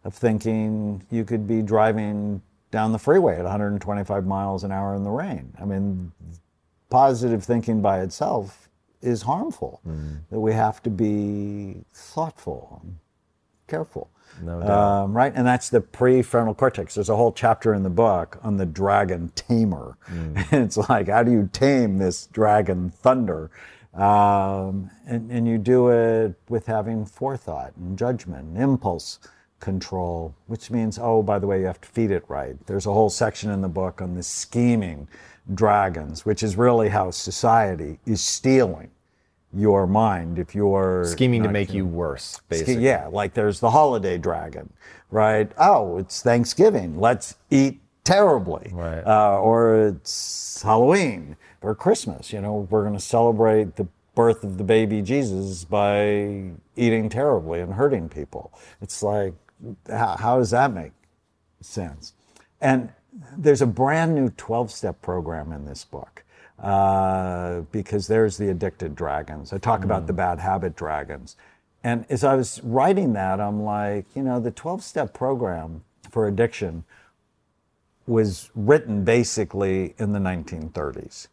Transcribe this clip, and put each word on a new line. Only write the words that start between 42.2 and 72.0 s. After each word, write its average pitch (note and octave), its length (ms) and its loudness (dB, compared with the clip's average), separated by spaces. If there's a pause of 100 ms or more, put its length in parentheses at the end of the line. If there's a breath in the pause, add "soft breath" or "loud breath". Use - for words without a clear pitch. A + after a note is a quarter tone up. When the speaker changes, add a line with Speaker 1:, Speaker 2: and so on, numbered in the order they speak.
Speaker 1:
Ske-, - 240 -16
Speaker 2:
basically. A2+ 360 0
Speaker 1:
yeah, F2 240 2
like G2 260 -4
there's G#2 260 0
the - 100 4
holiday A#2 460 4
dragon, D#2 560 -6 (380 loud breath)
right? G#2+ 480 4
Oh, A#2+ 400 4
it's - 240 -8
Thanksgiving. A#2+ 760 2
Let's A2+ 360 0 (160)
eat C3+ 300 4 (240)
terribly. B2+ 680 4
Speaker 2:
Right. E2 300 -6
Speaker 1:
Uh, G#2 380 6
or A2 480 6
it's - 720 -8
Halloween A2 760 2 (260 soft breath)
or G#2+ 120 -2
Christmas. - 580 -2
You G#2+ 80 -8
know, G#2 300 -4
we're G#2+ 140 2
gonna G#2 160 -4
celebrate A2 760 2
the F#2 120 -4 (260)
birth A#2 300 4
of F#2+ 120 -6
the G2 80 -6
baby G#2+ 380 2
Jesus G2 600 -4
by G2+ 880 0 (240)
eating A2+ 340 2
terribly G2 500 0
and F2+ 140 -8
hurting A2+ 340 0
people. - 440 -14 (280 loud breath)
It's - 220 -12
like, G2+ 320 -2 (560)
how, A2 260 -2
how A#2+ 220 0
does A#2 140 2
that B2+ 200 2
make E2 200 -10 (680)
sense? D2+ 540 -12 (460 soft breath)
And C3 300 0 (460)
there's D3 240 4
a C3 60 4
brand D3+ 480 0
new C3+ 160 0
twelve-step A2+ 720 -6
program D#2+ 500 -6
in C#2+ 140 -12
this D2 180 -14
book, - 400 -18 (380 soft breath)
uh, F#2+ 960 0 (100)
because G2+ 360 -4
there's A2 320 2
the G2+ 100 -2
addicted F2 480 -6
dragons. D2+ 560 -8
I G2 60 -8
talk G#2+ 260 -2
about G2 200 -2
Speaker 2:
Mm. - 20 -10
Speaker 1:
the F#2+ 80 -4
bad F2 240 -2
habit F#2 380 -4
dragons. D2 600 -8 (480 soft breath)
And A#2+ 240 -4